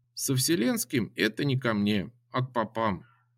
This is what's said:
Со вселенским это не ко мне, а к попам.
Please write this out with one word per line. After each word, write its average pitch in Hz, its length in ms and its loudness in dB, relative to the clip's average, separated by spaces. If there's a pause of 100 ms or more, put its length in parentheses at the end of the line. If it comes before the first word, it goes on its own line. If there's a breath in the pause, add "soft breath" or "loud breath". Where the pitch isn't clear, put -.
(160)
Со - 200 -2
вселенским 170 800 0
это 107 300 0
не 131 140 0
ко 113 160 0
мне, 101 360 0 (200)
а 131 120 0
к 127 100 -8
попам. 110 520 -2 (320 soft breath)